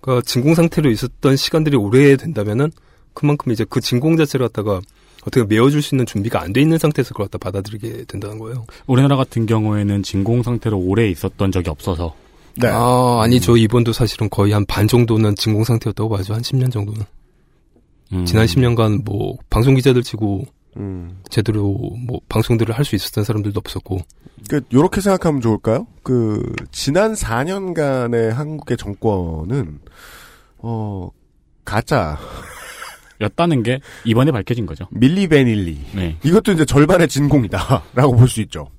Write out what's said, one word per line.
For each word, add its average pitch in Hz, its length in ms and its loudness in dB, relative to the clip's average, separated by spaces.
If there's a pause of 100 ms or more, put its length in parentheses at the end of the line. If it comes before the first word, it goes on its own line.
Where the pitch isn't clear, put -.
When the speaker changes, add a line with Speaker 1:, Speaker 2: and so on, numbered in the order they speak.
Speaker 1:
그러니까 120 240 0
진공 147 300 2
상태로 165 360 2
있었던 131 460 0
시간들이 156 400 0
오래 131 400 6
된다면은 131 540 -2 (420)
그만큼 147 400 -2
이제 110 160 -2
그 - 120 -2
진공 147 360 0
자체를 143 300 0
갖다가 101 340 -2 (460)
어떻게 117 180 2
메워줄 123 380 4
수 - 140 -4
있는 120 100 0
준비가 104 340 -2
안 95 120 -8
돼 120 100 2
있는 160 160 4
상태에서 147 340 0
그걸 101 140 -6
갖다 - 120 -10
받아들이게 104 640 -8
된다는 104 340 -12
거예요. 113 260 -10 (220)
Speaker 2:
우리나라 135 300 4
같은 123 300 -2
경우에는 104 560 0
진공 104 420 0
상태로 113 340 -2
오래 101 320 2
있었던 95 400 -2
적이 87 200 -2
없어서. 82 440 -6 (420)
Speaker 3:
네. 120 140 2
Speaker 1:
아, 120 520 2
아니죠. 120 320 4
Speaker 2:
음. 117 40 6
Speaker 1:
이번도 113 340 2
사실은 110 380 -2
거의 104 220 2
한 104 120 2
반 - 240 0
정도는 110 460 4
진공 107 300 0
상태였다고 113 440 -2
봐야죠. 101 260 -4
한 113 80 -4
십 135 140 -4
년 127 140 0
정도는. 107 320 -6 (1120)
Speaker 2:
음. 90 120 -2
Speaker 1:
지난 110 220 4
십 - 140 2
년간 113 440 2
뭐 101 320 -6 (140)
방송 131 240 4
기자들 127 300 2
치고 107 400 -4 (320)
Speaker 3:
음. 92 420 -12 (100)
Speaker 1:
제대로 104 440 -2 (340)
뭐 127 220 -6
방송들을 113 480 0
할 143 80 0
수 - 100 -4
있었던 104 300 -4
사람들도 104 340 -4
없었고. - 400 -8 (500)
Speaker 3:
그, 147 120 0 (120)
요렇게 160 280 4
생각하면 180 400 0
좋을까요? 113 460 0 (180)
그, 113 480 -2 (180)
지난 196 460 0
사 113 260 -4
년간의 139 920 -2
한국의 147 420 -6
정권은, 90 1040 -4 (760)
어, 107 500 -8 (560)
가짜. 101 540 -2 (1040)
Speaker 2:
였다는 139 420 0
게 127 180 -2 (240)
이번에 120 260 2
밝혀진 117 360 -2
거죠. 80 240 -12
Speaker 3:
밀리 165 360 2
베닐리. 107 540 2 (140)
Speaker 2:
네. 85 280 -4
Speaker 3:
이것도 196 300 4
이제 156 140 2
절반의 156 420 4
진공이다라고 131 1080 0
<laughs> - 0 -
볼 123 140 8
수 110 140 -2
있죠. 76 260 -10 (100)